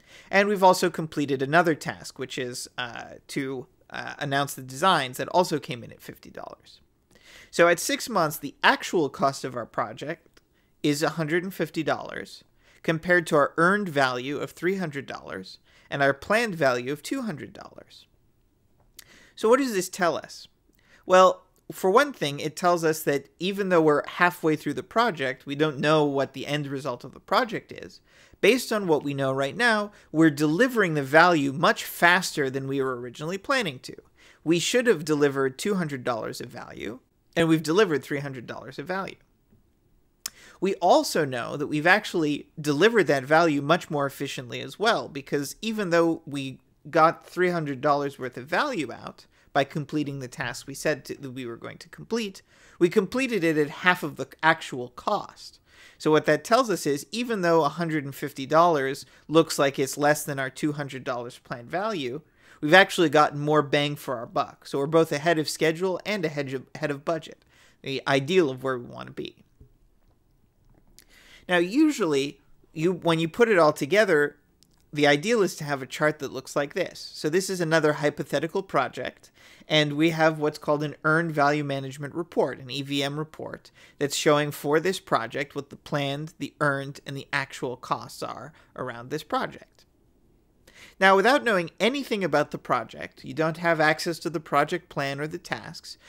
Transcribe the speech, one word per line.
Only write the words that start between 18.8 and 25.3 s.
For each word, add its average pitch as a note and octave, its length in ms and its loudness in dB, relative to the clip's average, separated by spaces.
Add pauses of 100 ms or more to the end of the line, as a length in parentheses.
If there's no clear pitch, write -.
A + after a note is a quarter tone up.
So - 140 0
what B3 100 8
does B3+ 160 -2
this F3+ 140 -2
tell E3+ 280 0
us? - 300 -14 (580)
Well, F#3 380 8 (300)
for - 180 0
one C4+ 220 4
thing, C#3+ 260 -6
it C#3 160 -6
tells F3 300 2
us D#3 180 0
that C#3+ 260 -2 (120)
even F#3+ 300 -4
though E3+ 120 6
we're D3 240 4
halfway E3+ 480 0
through D3 200 -4
the B2 100 -8
project, D3 640 -2